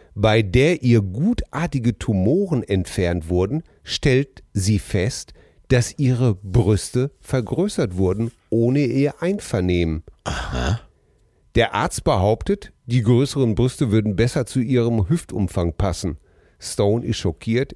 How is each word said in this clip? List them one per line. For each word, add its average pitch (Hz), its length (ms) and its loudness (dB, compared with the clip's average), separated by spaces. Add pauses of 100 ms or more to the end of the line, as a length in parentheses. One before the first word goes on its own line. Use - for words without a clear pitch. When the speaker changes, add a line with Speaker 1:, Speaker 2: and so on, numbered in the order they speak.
(140)
Speaker 1:
bei 107 280 4
der 131 400 2
ihr 117 200 4
gutartige 131 960 -2
Tumoren 127 640 0
entfernt 87 640 -2
wurden, 98 340 0 (220)
stellt - 580 0 (120)
sie 101 240 2
fest, - 560 -4 (340)
dass 123 300 0
ihre 127 380 2
Brüste 104 720 0 (100)
vergrößert 127 760 -4
wurden, 95 340 0 (200)
ohne 120 360 2
ihr 139 360 -2
Einvernehmen. 90 800 0 (200)
Speaker 2:
Aha. 64 560 -4 (720)
Speaker 1:
Der 113 200 2
Arzt 123 300 -4
behauptet, 113 680 0 (140)
die 120 160 0
größeren 123 520 2
Brüste 123 360 0
würden 104 260 2
besser 120 300 0
zu - 140 -2
ihrem 117 480 0
Hüftumfang 92 640 -2
passen. 90 420 -2 (420)
Stone 107 460 0
ist - 140 -2
schockiert. 113 580 -4